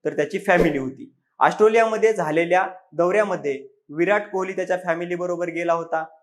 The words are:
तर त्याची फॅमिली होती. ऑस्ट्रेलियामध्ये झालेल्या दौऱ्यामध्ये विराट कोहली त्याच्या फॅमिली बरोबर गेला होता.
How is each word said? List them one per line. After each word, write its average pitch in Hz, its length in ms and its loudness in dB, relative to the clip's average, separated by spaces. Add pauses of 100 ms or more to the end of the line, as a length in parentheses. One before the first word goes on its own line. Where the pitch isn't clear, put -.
तर 165 120 -4
त्याची 151 220 -4
फॅमिली 175 400 2
होती. 131 340 -8 (260)
ऑस्ट्रेलियामध्ये 220 760 4
झालेल्या 170 540 2 (260)
दौऱ्यामध्ये 170 680 0 (300)
विराट 175 340 0 (100)
कोहली 185 200 -4
त्याच्या 185 320 -2
फॅमिली 175 300 -4
बरोबर 175 340 -6
गेला 170 240 -2
होता. 160 320 -4 (180)